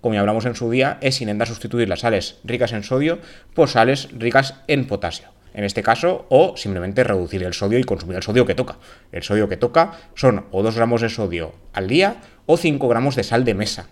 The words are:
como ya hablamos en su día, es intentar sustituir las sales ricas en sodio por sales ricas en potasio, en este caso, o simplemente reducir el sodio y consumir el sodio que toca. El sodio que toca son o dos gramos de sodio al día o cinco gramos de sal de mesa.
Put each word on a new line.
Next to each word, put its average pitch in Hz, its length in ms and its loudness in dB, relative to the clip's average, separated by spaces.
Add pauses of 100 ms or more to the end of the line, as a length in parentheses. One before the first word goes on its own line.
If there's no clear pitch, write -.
como 113 140 0
ya 101 80 2
hablamos 107 220 0
en 120 120 -4
su 120 120 -4
día, 131 320 0
es 131 200 -2
intentar 107 260 -2
sustituir 117 420 -4
las 87 120 -2
sales 107 420 -2
ricas 120 300 -2
en 107 100 -6
sodio 151 380 -2 (340)
por 156 140 4
sales 123 400 2 (100)
ricas 127 380 2 (100)
en 139 200 0
potasio, - 420 -6 (260)
en 104 80 -6
este 101 220 -4
caso, 156 460 0
o 156 260 6
simplemente 98 480 -2
reducir 92 400 -2
el 90 100 -6
sodio 104 240 0
y 131 60 2
consumir 90 320 -4
el 92 80 -6
sodio 117 200 4
que 92 120 -2
toca. - 220 -6 (340)
El - 100 -8
sodio 104 260 0
que 92 80 -4
toca 170 360 2 (240)
son 113 340 2
o 98 140 0
dos 113 100 0
gramos 117 260 2
de 113 100 0
sodio 85 440 -6 (180)
al 98 140 -4
día 185 300 2 (300)
o 170 100 6
cinco 139 320 0
gramos 123 260 2
de 123 80 0
sal 120 220 0
de 117 100 2
mesa. 95 380 -6